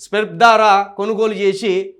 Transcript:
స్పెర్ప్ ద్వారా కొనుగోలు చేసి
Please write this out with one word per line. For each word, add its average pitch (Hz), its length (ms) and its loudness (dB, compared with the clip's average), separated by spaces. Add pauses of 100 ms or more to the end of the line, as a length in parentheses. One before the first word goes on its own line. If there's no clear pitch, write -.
స్పెర్ప్ 208 300 -6
ద్వారా 214 520 4
కొనుగోలు 208 520 -4
చేసి 196 640 -2